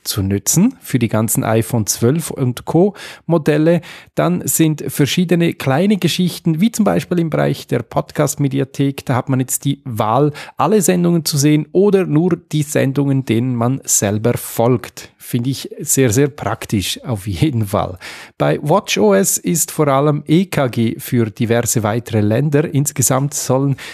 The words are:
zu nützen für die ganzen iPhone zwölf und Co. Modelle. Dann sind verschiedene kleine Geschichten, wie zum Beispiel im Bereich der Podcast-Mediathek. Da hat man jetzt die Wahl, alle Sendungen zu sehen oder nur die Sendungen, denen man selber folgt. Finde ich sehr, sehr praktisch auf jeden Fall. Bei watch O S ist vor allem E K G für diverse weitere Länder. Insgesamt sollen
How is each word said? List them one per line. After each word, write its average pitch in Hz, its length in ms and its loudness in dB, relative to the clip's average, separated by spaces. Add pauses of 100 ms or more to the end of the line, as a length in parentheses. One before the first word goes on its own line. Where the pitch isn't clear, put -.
zu - 180 -4
nützen 101 580 2
für - 200 -2
die 117 80 2
ganzen 113 340 0
iPhone 110 460 0
zwölf 147 420 0
und 123 340 -4
Co. 196 300 2 (320)
Modelle. 160 540 2 (340)
Dann 165 320 -2
sind 156 400 0
verschiedene 170 680 0
kleine 175 420 2
Geschichten, 170 640 -2
wie 226 100 4
zum 214 140 0
Beispiel 175 340 0
im 170 100 0
Bereich 147 380 -2
der 127 140 -2
Podcast-Mediathek. 139 1200 -2
Da 131 120 -2
hat 127 120 -2
man 131 120 0
jetzt - 240 -6
die 139 200 -4
Wahl, 120 480 0 (240)
alle 185 260 2
Sendungen 175 420 2
zu - 120 -4
sehen 151 360 2
oder 190 340 4
nur 160 300 2
die - 260 -4
Sendungen, 135 640 0
denen 120 320 0
man 123 260 0
selber 107 520 0
folgt. - 840 -2
Finde 123 320 -4
ich - 200 -8 (100)
sehr, 135 300 2
sehr 135 180 2
praktisch - 760 -4
auf 110 240 -6
jeden 110 400 0
Fall. 95 320 -4 (400)
Bei 147 240 0
watch 170 340 0
O 202 160 4
S 196 260 2
ist - 340 -2
vor 151 160 0
allem 143 360 2
E 180 220 2
K 143 220 -2
G 113 320 -2
für 117 320 0
diverse 117 500 0
weitere 110 380 -2
Länder. 143 520 0
Insgesamt 139 640 0
sollen 135 400 0 (180)